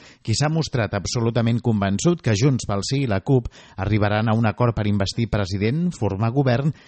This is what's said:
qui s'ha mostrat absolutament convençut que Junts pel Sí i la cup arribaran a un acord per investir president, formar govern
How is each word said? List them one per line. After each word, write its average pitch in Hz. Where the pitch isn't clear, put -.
qui 117
s'ha 143
mostrat 139
absolutament 117
convençut 107
que 107
Junts 131
pel 101
Sí 139
i 123
la 98
cup 127
arribaran 104
a -
un 113
acord 117
per 107
investir 101
president, 110
formar 104
govern 135